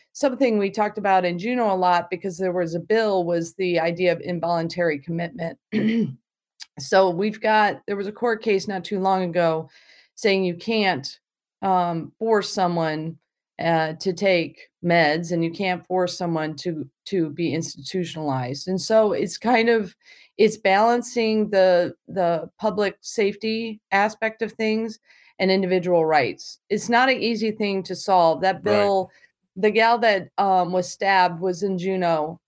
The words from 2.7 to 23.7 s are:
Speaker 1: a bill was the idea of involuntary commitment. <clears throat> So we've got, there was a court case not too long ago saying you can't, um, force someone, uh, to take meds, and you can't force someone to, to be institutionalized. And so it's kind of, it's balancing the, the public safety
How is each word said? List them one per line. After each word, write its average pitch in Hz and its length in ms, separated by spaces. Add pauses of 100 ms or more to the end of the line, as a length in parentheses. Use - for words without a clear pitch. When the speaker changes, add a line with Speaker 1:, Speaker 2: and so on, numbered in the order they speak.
Speaker 1:
a 175 60
bill 208 420
was 170 300
the 175 260
idea 170 320
of 165 80
involuntary 170 800
commitment. 170 580 (140)
<clears throat> 214 460 (600)
So 190 320
we've 208 300
got, 214 480
there 202 80
was 196 120
a 214 40
court 226 320
case 196 240
not 196 160
too 202 160
long 190 240
ago 165 460 (460)
saying 190 280
you 175 120
can't, 190 520 (540)
um, 175 580
force 220 320
someone, 165 680 (420)
uh, 160 340
to 185 180
take 175 480 (240)
meds, 170 480
and 170 100
you 165 100
can't 180 360
force 180 300
someone 160 400
to, 151 280 (200)
to 165 240
be 160 240
institutionalized. 147 1120
And 185 140
so 220 320
it's - 240
kind 226 320
of, 220 260 (420)
it's 214 200
balancing 220 920
the, 185 460 (140)
the 170 400 (100)
public 202 400
safety 220 800 (140)